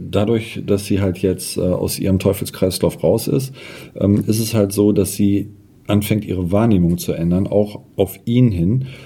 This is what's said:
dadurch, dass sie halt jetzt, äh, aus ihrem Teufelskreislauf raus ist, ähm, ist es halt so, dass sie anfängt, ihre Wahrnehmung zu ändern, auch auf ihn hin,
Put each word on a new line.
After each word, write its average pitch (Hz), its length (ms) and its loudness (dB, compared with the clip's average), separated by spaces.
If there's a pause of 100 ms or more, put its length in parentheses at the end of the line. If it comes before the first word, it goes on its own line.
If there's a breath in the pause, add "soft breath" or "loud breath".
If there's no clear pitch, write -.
(120)
dadurch, 107 540 0
dass 101 200 0
sie 101 140 0
halt 92 200 -2
jetzt, 92 360 -2
äh, - 60 -4
aus 90 360 -2
ihrem 95 220 0
Teufelskreislauf - 840 -2
raus 101 260 2
ist, - 240 -2 (420 loud breath)
ähm, 101 320 2
ist 104 120 0
es 110 140 -2
halt 101 200 2
so, 104 180 4
dass 101 220 0
sie 101 380 0 (360)
anfängt, 104 360 0
ihre 90 280 -2
Wahrnehmung 95 480 4
zu - 140 -4
ändern, 87 340 0
auch 104 320 0 (160)
auf 95 300 -2
ihn 120 260 4
hin, 98 340 0 (200 loud breath)